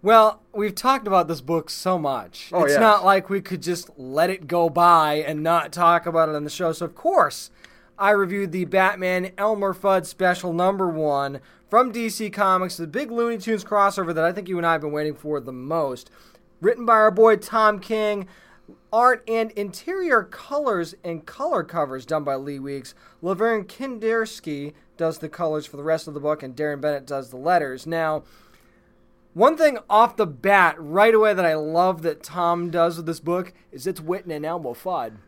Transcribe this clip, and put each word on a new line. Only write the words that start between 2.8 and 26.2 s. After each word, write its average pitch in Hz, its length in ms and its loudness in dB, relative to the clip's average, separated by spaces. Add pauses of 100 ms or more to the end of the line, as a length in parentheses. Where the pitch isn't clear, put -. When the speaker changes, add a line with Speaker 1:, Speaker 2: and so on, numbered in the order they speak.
Speaker 1:
not 208 240 6
like 196 260 4
we 196 100 -2
could 175 220 -10
just 170 340 -6
let 139 340 0
it 180 180 -8
go 170 200 2
by 165 460 6 (120)
and 151 180 -6
not 160 280 0
talk 170 320 2
about 165 240 2
it 151 60 -4
on 147 100 -4
the 147 60 -8
show. 165 220 -2
So, 170 140 -8
of - 100 -12
course, 302 540 0 (480)
I 202 120 2
reviewed 202 420 0
the 180 140 -2
Batman 185 720 0
Elmer 202 340 -2
Fudd 190 320 0
special 180 480 -2
number 185 360 0
one 139 520 -2 (300)
from 247 200 4
D 226 200 -4
C 214 200 -6
Comics, 185 460 0
the 165 100 -8
big 226 240 -6
Looney 233 280 -2
Tunes 214 260 -4
crossover 196 500 0
that 160 100 0
I 175 60 2
think 185 180 -10
you 185 100 -4
and 170 80 -2
I 165 60 4
have 156 100 0
been 147 100 -6
waiting 151 240 -4
for 151 240 -6
the 127 120 -12
most. 135 580 -6 (500)
Written 240 260 0
by 233 80 4
our 214 160 8
boy 220 260 6
Tom 214 440 2
King, 208 480 -4 (640)
art 233 360 4
and 226 240 -2
interior 262 680 -2
colors 220 800 -4
and 165 240 -10
color 269 380 -4
covers 135 420 -6
done 156 180 -2
by 139 120 -2
Lee 139 220 -10
Weeks. 139 360 -12 (280)
Laverne 196 420 -2
Kindersky 220 1080 -6 (240)
does 160 220 -4
the 160 100 -12
colors 156 380 -4
for - 100 -18
the 143 60 -14
rest 156 240 -2
of 151 80 -14
the 147 60 -8